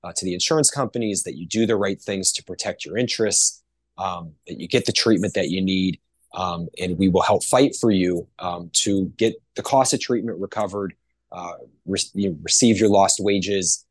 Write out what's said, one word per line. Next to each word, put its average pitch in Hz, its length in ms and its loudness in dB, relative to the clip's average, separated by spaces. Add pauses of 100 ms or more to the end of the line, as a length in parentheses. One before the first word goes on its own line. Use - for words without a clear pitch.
uh, 87 140 -12
to - 80 -4
the 90 100 -4
insurance 147 360 2
companies, 113 520 -2
that 73 140 -8
you 85 100 -12
do 110 200 0
the 110 100 2
right 98 240 -2
things 98 320 -2
to - 100 -6
protect - 420 -8
your 82 140 -6
interests, - 600 0 (380)
um, 87 340 -6 (140)
that 87 120 -12
you 90 100 -10
get 123 180 0
the - 60 -2
treatment 101 420 2
that 87 160 -2
you 92 100 -2
need, 95 400 0 (340)
um, 87 340 -6 (120)
and 90 180 -4
we 95 100 4
will 90 120 4
help - 240 2
fight 135 320 4
for 117 140 2
you, 90 360 0 (120)
um, 87 340 -10
to 98 460 0
get 113 160 2 (200)
the - 80 -10
cost 131 300 2
of 127 80 0
treatment 110 380 -4
recovered, 98 560 -6 (360)
uh, 87 240 -12 (300)
re-, 95 160 -2 (140)
you 98 160 0
know, 80 120 -8
receive 110 360 4
your 107 100 4
lost 98 320 4
wages 98 720 0